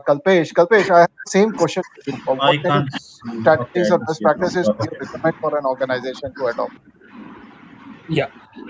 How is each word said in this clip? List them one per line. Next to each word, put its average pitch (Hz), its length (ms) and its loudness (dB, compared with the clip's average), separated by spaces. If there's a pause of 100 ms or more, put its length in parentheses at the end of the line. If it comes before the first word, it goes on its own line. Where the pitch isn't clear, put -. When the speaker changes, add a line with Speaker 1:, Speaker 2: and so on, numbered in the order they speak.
Speaker 1:
Kalpesh. 156 460 2
Kalpesh, 185 380 4
I 170 120 8
have - 80 4 (140)
the - 60 -16
same 208 220 2
question 170 300 -2 (220)
to 135 80 -8
you. 123 140 -10
Uh, 131 60 0
Speaker 2:
I - 20 0
Speaker 1:
what 143 280 2
kind - 0 -
Speaker 2:
can't 143 320 0
Speaker 1:
of - 60 -10
Speaker 2:
see. 117 400 -14
Speaker 1:
strategies 160 500 2
Speaker 2:
Okay, 180 40 6
Speaker 1:
or 160 80 0
Speaker 2:
I - 40 -10
Speaker 1:
best 160 120 -4
Speaker 2:
see. - 60 -6
Speaker 1:
practices 175 420 0
do - 140 2
you - 80 -4
Speaker 2:
Okay. - 120 -12
Speaker 1:
recommend - 400 -4
for 151 180 -2
an 139 60 -4
organization 127 760 -4
to 131 80 -4
adopt? 117 280 -4 (1300)
Speaker 3:
Yeah. - 180 -2 (440)